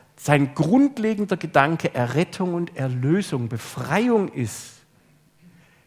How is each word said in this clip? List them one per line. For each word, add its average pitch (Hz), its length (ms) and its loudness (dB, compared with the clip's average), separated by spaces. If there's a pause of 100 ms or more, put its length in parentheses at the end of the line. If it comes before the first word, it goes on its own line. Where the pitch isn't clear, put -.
(160)
sein 143 380 2
grundlegender 214 840 2
Gedanke 156 580 2
Errettung 156 600 -2
und 170 220 -6
Erlösung, 131 720 0
Befreiung 170 800 -2
ist. - 520 -8 (1080)